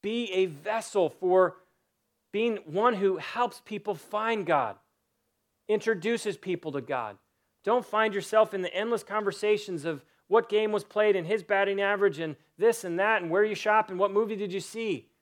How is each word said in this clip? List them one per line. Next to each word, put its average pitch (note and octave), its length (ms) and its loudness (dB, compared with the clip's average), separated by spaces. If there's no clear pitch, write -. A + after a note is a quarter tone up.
Be A3 300 -4
a F#3+ 140 2
vessel F#3+ 640 -2
for F#3 480 4
being A3 340 0
one G3+ 300 2
who F#3+ 220 2
helps - 480 -4
people G#3 300 -6
find G#3+ 500 -4
God, C3 300 0
introduces G#3+ 720 -2
people E3 340 -6
to C3+ 100 -4
God. A2 360 -8
Don't A#3 220 2
find G#3+ 280 0
yourself G#3+ 400 2
in F#3+ 80 -4
the F3 120 -6
endless G#3+ 300 -2
conversations G3+ 840 -2
of D#3 180 -6
what A3 200 4
game G#3+ 240 0
was G#3 120 -2
played G#3 320 2
and E3+ 120 -4
his G3+ 160 -2
batting G3 380 0
average G3 380 2
and D#3 160 -6
this A3 260 2
and F3 160 -4
that G#3 220 2
and E3 100 -6
where G3 120 4
you G#3+ 120 0
shop G#3+ 340 2
and F3+ 100 -6
what G3 120 2
movie G#3+ 240 0
did F#3+ 180 -6
you F#3+ 60 -4
see. G#3 500 -6